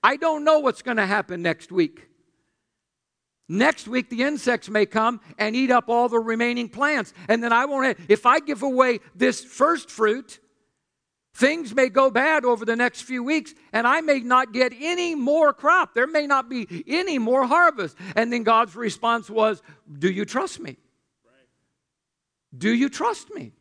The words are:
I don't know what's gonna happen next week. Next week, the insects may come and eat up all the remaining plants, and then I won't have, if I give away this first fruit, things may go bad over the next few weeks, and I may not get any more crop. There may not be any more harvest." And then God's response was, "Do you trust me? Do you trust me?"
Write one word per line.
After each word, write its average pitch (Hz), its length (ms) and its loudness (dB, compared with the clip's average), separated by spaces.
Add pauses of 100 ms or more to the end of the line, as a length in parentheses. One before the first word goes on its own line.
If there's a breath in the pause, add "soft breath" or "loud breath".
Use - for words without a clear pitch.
I 262 140 4
don't 311 260 -2
know 311 160 4
what's 262 220 -2
gonna 220 260 -2
happen 185 340 -4
next 170 300 -4
week. 175 380 -2 (1400)
Next 220 400 -2
week, 240 220 -4
the 240 140 -4
insects 247 460 -4
may 214 160 2
come 220 360 -2 (160 loud breath)
and 214 180 -4
eat 254 160 0
up 240 160 4
all 233 220 2
the 233 100 2
remaining 233 480 -2
plants, 254 460 -2 (140)
and 233 160 2
then 233 100 2
I 240 120 4
won't 277 200 -2
have, 262 120 0 (120 loud breath)
if 214 160 4
I 269 140 4
give 285 240 -6
away 254 380 0 (120 soft breath)
this 240 300 -2
first 302 480 -2
fruit, 220 480 -4 (920)
things 277 420 0
may 254 140 4
go 269 200 4
bad 269 360 2
over 226 200 0
the 226 100 0
next 240 260 -2
few 254 220 -8
weeks, 294 300 -2 (180 soft breath)
and 226 140 -2
I 285 160 2
may 294 180 2
not 247 320 2
get 254 280 0
any 339 360 -4
more 294 380 2
crop. 339 400 2
There 247 140 0
may 311 180 -2
not 269 240 0
be 208 380 -8
any 330 320 -2
more 247 260 2
harvest." 285 520 2 (180 loud breath)
And 233 160 0
then 240 120 -4
God's 220 320 2
response 226 540 -4
was, 214 320 0 (300 soft breath)
"Do 147 180 -2
you 196 160 -4
trust 269 340 -6
me? - 180 -14 (1800)
Do 175 120 0
you 240 200 2
trust - 440 -6
me?" 131 280 -14